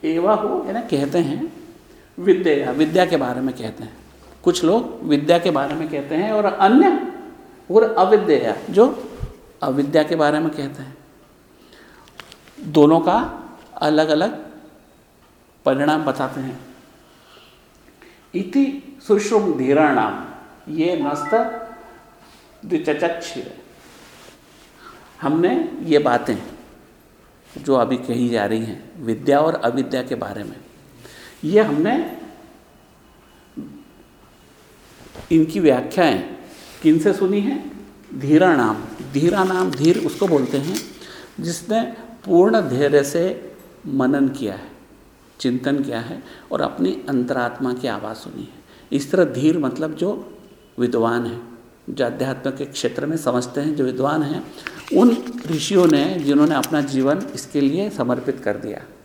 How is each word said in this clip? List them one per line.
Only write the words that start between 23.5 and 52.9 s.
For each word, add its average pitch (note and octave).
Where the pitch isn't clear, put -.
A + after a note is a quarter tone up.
हमने E3
ये D3
बातें A#2+
जो C#3
अभी B2
कही A#2+
जा A2
रही A2
हैं A2
विद्या C3
और D#3+
अविद्या B2+
के B2+
बारे G#2
में, -
ये G3+
हमने F3
इनकी D#3+
व्याख्याएं C3
किनसे D#3+
सुनी G3
हैं? C4+
धीराणाम। C#3
धीराणाम, F#3
धीर E3
उसको F#3+
बोलते C#3
हैं D#3
जिसने F3
पूर्ण G3
धैर्य C#3+
से -
मनन C#3
किया A#2+
है, G2
चिंतन C3+
किया A#2+
है E3
और -
अपनी -
अंतरात्मा B2
की B2
आवाज़ G#2+
सुनी -
है। -
इस C#3
तरह F3+
धीर C#3+
मतलब D3+
जो F3+
विद्वान A#2+
है, A#2
जो B2+
अध्यात्म C3
के C#3
क्षेत्र -